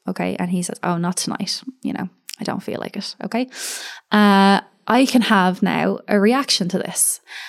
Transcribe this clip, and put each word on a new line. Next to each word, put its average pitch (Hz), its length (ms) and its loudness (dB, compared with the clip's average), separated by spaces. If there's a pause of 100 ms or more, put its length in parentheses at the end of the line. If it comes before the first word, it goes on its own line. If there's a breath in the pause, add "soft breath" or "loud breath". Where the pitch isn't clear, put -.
okay? 185 300 -4
And 180 140 -4
he 180 100 0
says, - 220 -8
"Oh, 170 140 0
not 175 200 -2
tonight, - 460 -6 (180)
you - 120 -6
know, 185 160 -6 (300)
I 226 40 -10
don't 196 180 -6
feel - 180 -8
like - 180 -10
it," - 260 -10
okay? 233 240 -4 (640 loud breath)
Uh, 196 500 6 (260)
I 254 180 4
can 254 160 4
have 185 420 2
now 180 440 0
a 202 120 2
reaction 233 500 2
to 185 100 0
this. - 420 -4 (280 loud breath)